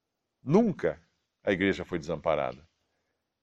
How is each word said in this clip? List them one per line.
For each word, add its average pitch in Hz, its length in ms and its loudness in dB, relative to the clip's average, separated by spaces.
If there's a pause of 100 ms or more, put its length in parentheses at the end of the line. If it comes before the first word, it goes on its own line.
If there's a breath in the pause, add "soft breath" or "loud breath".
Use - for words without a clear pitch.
(440)
Nunca 156 560 2 (440)
a 104 80 0
igreja 90 340 0
foi 87 140 -6
desamparada. 73 680 -4 (760)